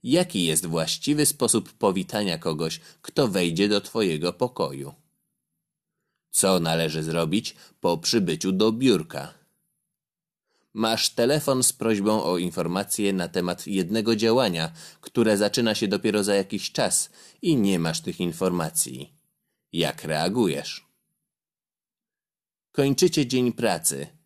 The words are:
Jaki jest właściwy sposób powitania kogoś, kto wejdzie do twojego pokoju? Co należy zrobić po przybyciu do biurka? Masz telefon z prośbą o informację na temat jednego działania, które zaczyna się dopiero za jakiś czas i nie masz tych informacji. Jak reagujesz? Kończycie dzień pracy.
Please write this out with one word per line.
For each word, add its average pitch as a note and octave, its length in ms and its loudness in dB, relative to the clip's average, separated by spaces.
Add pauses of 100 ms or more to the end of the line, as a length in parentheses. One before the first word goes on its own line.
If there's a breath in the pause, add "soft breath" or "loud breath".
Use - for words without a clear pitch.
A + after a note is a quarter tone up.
Jaki D3+ 420 2
jest D#2 220 0
właściwy E2+ 600 0
sposób - 460 0
powitania F#2+ 640 0
kogoś, D#2+ 420 -4 (220 loud breath)
kto C#3 260 0
wejdzie F#2 400 2
do G2+ 120 2
twojego F2 520 -2
pokoju? C#2 640 -6 (1400)
Co F#2+ 300 4
należy D#2+ 420 0
zrobić E2 540 -2 (240 loud breath)
po E2+ 180 0
przybyciu F#2 540 0
do G#2+ 200 2
biurka? F#2+ 600 0 (1400)
Masz A2 360 0
telefon C3 520 0
z - 100 2
prośbą G#2+ 500 2
o F2 160 0
informację F2+ 720 -2
na F2+ 160 -2
temat F2+ 380 -4
jednego G2+ 500 0
działania, G#2+ 560 0 (280 loud breath)
które A2 360 2
zaczyna G#2 380 2
się G#2 140 -2
dopiero G#2 360 0
za G2+ 100 2
jakiś G2 380 -2
czas - 380 -2 (320 loud breath)
i D#3+ 140 2
nie G2 220 2
masz E2 220 -2
tych - 200 -10
informacji. E2+ 920 -4 (600)
Jak D#2+ 320 -2
reagujesz? D#2+ 840 -2 (1800)
Kończycie C#3+ 540 2
dzień B2 260 2
pracy. E2 540 -2 (200)